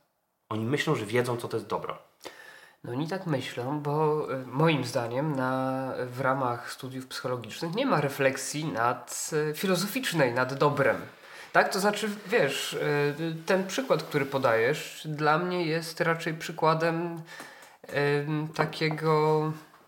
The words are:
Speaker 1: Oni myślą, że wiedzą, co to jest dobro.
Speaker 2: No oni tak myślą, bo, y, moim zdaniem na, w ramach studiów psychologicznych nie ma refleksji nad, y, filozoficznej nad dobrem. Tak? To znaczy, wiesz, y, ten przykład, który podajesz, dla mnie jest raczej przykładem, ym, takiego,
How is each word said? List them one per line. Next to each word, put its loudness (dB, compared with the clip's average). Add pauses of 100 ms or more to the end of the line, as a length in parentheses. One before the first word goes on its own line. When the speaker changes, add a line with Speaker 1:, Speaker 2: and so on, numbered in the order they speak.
(500)
Speaker 1:
Oni -2
myślą, 2
że -2
wiedzą, 2
co -6
to -4
jest -8
dobro. -4 (840)
Speaker 2:
No -8
oni -2
tak -6
myślą, -2
bo, 0
y, -6
moim 4
zdaniem -2
na, -2 (180)
w -4
ramach 0
studiów -10
psychologicznych -6
nie 0
ma 4
refleksji 0
nad, 0 (220)
y, -4
filozoficznej 2
nad 0
dobrem. 4 (560)
Tak? 4
To -2
znaczy, 0 (180)
wiesz, 2
y, 0 (300)
ten 2
przykład, 0
który 0
podajesz, 2
dla 4
mnie -2
jest -2
raczej 0
przykładem, 0 (1040)
ym, -2
takiego, 2 (360)